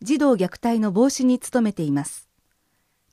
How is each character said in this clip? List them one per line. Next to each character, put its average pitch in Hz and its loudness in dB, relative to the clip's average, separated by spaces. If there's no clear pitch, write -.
児 262 -2
童 285 4
虐 180 -2
待 233 0
の 214 -2
防 226 4
止 269 -2
に 254 2
努 - -2
め 208 0
て 175 -8
い 147 -2
ま 143 -2
す。 - -18